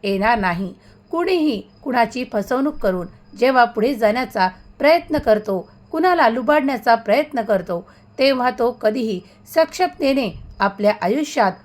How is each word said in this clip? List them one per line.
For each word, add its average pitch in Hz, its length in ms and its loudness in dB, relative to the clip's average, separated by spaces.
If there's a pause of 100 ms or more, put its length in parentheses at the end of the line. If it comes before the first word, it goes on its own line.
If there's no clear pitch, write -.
येणार 202 340 0
नाही. 185 360 -4 (380)
कुणीही 330 500 0 (220)
कुणाची 247 400 -2 (100)
फसवणूक 254 440 -2
करून 185 300 -2 (300)
जेव्हा 254 280 4
पुढे 240 300 -2
जाण्याचा 214 520 0 (320)
प्रयत्न 311 380 2
करतो, 214 420 0 (320)
कुणाला 339 380 2
लुबाडण्याचा 254 680 2
प्रयत्न 240 460 -2
करतो, 190 380 -2 (400)
तेव्हा 262 300 2 (100)
तो 240 120 2
कधीही 220 480 -2 (280)
सक्षमतेने 320 840 0 (300)
आपल्या 202 420 0
आयुष्यात 226 500 0 (140)